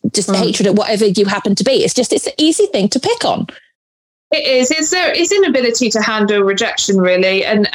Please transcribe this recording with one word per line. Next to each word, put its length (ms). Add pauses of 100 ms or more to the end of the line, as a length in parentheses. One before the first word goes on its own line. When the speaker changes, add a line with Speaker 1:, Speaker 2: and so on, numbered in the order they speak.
(140)
Speaker 1:
just 160
Speaker 2:
Mm. 80
Speaker 1:
hatred 300
at 80
whatever 300
you 200
happen 300
to 80
be. 200
It's 100
just, 200
it's 140
an 100
easy 300
thing 220
to 100
pick 260
on. 220 (880)
Speaker 3:
It 120
is. 260
It's 200
their, 200
it's 220
inability 560
to 120
handle 400
rejection, 600
really, 420
and, 320